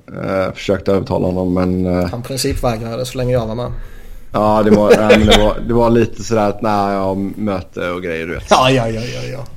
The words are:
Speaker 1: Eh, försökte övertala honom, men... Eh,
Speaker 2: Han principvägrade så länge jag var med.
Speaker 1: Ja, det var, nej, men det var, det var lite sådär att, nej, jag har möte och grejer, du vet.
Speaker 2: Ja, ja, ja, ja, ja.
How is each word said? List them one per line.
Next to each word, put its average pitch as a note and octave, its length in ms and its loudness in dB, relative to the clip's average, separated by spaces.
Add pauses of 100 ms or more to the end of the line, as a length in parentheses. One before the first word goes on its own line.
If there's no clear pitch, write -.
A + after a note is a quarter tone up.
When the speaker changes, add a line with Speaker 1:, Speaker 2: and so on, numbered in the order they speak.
(240)
Speaker 1:
Eh, F#2+ 300 -2
försökte G2 380 -2
övertala F#2+ 360 0
honom, F#2 260 0
men... F#2 320 0
Eh, F2+ 240 0
Speaker 2:
Han A#2+ 140 -8
principvägrade B2 840 -4
så B2+ 120 -10
länge B2 160 0
jag A#2 140 0
var A2 80 -6
med. B2 160 -6 (600)
Speaker 1:
Ja, G#2+ 320 2
det G#2+ 80 6
var, G#2 260 6
nej, G#2+ 220 6
men G#2+ 80 4
det G#2+ 100 6
var, - 300 2
det A#2 60 0
var A#2 160 4
lite A2+ 340 2
sådär G#2+ 260 2
att, G2+ 120 -4
nej, G2+ 320 0
jag G2 80 0
har F#2+ 140 -2 (260)
möte F#2+ 500 -4
och F2+ 120 -6
grejer, E2 240 -4
du F2 60 -6
vet. C#2+ 160 -8
Speaker 2:
Ja, C3+ 220 4
ja, A#2+ 180 2
ja, A2 120 -4
ja, B2 200 -8 (100)
ja. B2+ 140 -10 (120)